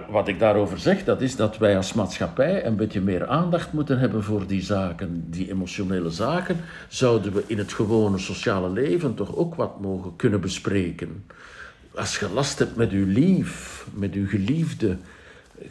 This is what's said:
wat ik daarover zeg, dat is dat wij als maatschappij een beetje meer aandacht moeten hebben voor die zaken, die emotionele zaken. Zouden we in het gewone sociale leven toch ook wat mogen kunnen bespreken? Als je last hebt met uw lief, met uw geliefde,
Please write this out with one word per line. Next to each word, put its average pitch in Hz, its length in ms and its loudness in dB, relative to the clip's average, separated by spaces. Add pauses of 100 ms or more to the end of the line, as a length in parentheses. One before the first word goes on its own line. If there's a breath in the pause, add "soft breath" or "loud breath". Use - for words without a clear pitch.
wat 104 180 2
ik 95 120 -2
daarover 101 400 4
zeg, 185 240 4
dat 107 180 2
is 127 140 0
dat 107 220 0
wij 101 200 6
als 95 160 -2
maatschappij 117 720 0
een 113 100 0
beetje 107 260 0
meer 90 260 0
aandacht 170 460 0
moeten 147 260 0
hebben 110 240 2
voor 101 240 -2
die 98 140 0
zaken, 87 680 -4
die 87 220 -4
emotionele 92 580 -2
zaken. 156 480 -2 (300 loud breath)
Zouden 110 460 2
we 98 140 0
in 107 100 -2
het 101 160 -4
gewone 107 440 4
sociale 95 520 -2
leven 143 460 0
toch 101 200 -6
ook 165 200 0
wat - 260 -4
mogen 92 340 -4
kunnen 98 260 2
bespreken? 92 840 -4 (720 loud breath)
Als - 240 -4
je 98 140 -4
last 143 260 0
hebt - 160 0
met 110 160 2
uw 98 140 4
lief, 143 880 2
met 98 200 -4
uw 98 140 -2
geliefde, 110 720 0 (720 loud breath)